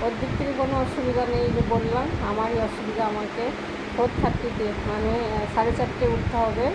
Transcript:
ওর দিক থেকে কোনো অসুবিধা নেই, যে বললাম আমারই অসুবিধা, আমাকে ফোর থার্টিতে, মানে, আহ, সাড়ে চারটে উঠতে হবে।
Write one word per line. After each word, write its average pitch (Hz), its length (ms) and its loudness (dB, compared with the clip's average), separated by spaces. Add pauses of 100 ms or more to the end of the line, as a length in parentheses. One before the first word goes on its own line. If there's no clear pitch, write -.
ওর 240 40 2 (100)
দিক 262 80 -2 (100)
থেকে 277 180 -2
কোনো 269 240 2
অসুবিধা 254 500 0
নেই, 240 180 2
যে 233 120 2 (100)
বললাম 226 360 0 (220)
আমারই 220 300 0
অসুবিধা, 214 460 -2
আমাকে 214 460 -2 (460)
ফোর 247 120 2 (140)
থার্টিতে, 226 420 0
মানে, 214 720 0
আহ, 208 180 -2
সাড়ে 226 220 4
চারটে 247 300 0
উঠতে - 300 2
হবে। 226 380 2